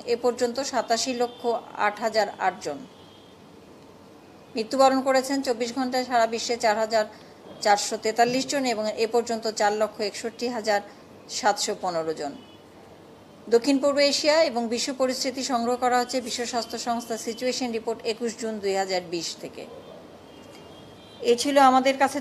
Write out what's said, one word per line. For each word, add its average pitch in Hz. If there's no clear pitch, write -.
এ 240
পর্যন্ত 240
সাতাশি 240
লক্ষ 240
আট 208
হাজার 214
আট 185
জন। 143
মৃত্যুবরণ 262
করেছেন 262
চব্বিশ 233
ঘন্টায় 254
সারা 240
বিশ্বে 226
চার 220
হাজার 220
চারশো 208
তেতাল্লিশ 240
জন 277
এবং 214
এ 220
পর্যন্ত 233
চার 208
লক্ষ 214
একষট্টি 226
হাজার 214
সাতশো 208
পনেরো 160
জন। 147
দক্ষিণ 247
পূর্ব 285
এশিয়া 294
এবং 233
বিশ্ব 240
পরিস্থিতি 262
সংগ্রহ 247
করা 247
হচ্ছে 247
বিশ্ব 247
স্বাস্থ্য 226
সংস্থা 233
সিচুয়েশন 247
রিপোর্ট, 220
একুশ 220
জুন 220
দুই 196
হাজার 185
বিশ 170
থেকে। -
এ 240
ছিল 285
আমাদের 262
কাছে 269